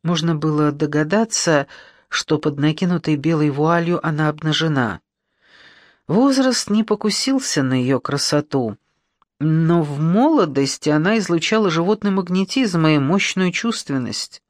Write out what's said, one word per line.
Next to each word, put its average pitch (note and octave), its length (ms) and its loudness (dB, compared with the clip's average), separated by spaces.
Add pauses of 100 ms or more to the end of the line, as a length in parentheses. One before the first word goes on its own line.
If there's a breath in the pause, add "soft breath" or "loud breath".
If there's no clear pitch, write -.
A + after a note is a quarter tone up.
Можно E3 320 0
было D3+ 380 0
догадаться, D3+ 960 0 (400 loud breath)
что - 300 -2
под D3 200 -2
накинутой D#3 580 0
белой D3+ 340 0
вуалью E3+ 560 0
она D#3 220 0
обнажена. D3+ 720 -2 (1080 soft breath)
Возраст B3+ 600 2
не G#3+ 160 2
покусился A3 800 -2
на C3 120 0
её B2+ 260 0
красоту, C#3+ 760 -2 (640)
но D#3+ 440 2
в D3 180 -4
молодости E3+ 920 2
она D#3+ 280 2
излучала F#3 520 0
животный G3 400 0
магнетизм F#3 760 0
и D#3 120 4
мощную F3+ 540 0
чувственность. - 960 -6